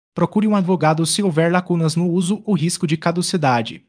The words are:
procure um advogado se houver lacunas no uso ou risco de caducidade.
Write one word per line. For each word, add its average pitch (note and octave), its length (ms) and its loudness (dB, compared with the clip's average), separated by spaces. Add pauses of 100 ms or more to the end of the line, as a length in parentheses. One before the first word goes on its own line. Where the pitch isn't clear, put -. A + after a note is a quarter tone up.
(160)
procure F3 320 0
um G#3 80 2
advogado E3 500 2
se - 160 -2
houver E3+ 300 2
lacunas E3+ 420 0
no F3 160 0
uso F#3 360 0
ou G#3 100 0
risco E3 320 -2
de D3+ 80 0
caducidade. D#3 920 -2